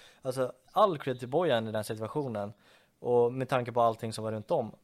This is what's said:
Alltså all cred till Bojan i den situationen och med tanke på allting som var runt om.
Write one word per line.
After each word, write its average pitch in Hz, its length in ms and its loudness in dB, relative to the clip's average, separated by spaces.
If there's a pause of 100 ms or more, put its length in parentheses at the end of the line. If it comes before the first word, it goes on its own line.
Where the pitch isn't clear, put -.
(220)
Alltså 127 320 -4 (180)
all 190 260 4
cred 127 220 -4
till 123 80 -10
Bojan 127 400 2
i 107 40 -6
den 107 120 -2
situationen 110 680 -6 (460)
och 120 340 4
med 131 160 -4
tanke 123 220 0
på 120 100 2
allting 113 320 2
som 110 100 -8
var 110 80 -4
runt 110 200 -6
om. 123 320 -2